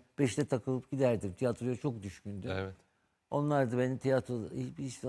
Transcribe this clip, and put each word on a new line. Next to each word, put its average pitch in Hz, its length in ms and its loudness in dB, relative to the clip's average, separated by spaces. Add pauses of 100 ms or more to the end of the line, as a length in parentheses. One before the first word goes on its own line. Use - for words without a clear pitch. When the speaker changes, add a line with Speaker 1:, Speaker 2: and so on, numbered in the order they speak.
(160)
Speaker 1:
peşine 139 300 2
takılıp 127 460 -2
giderdim. 120 420 2
Tiyatroya 120 420 -2
çok 113 280 -4
düşkündüm. 101 480 -8
Speaker 2:
Evet. 95 220 -4 (560)
Speaker 1:
Onlar 143 420 2
da 123 60 0
beni 127 220 2
tiyatro-, 123 560 0
hiç, 131 220 -6
hiç 135 320 -8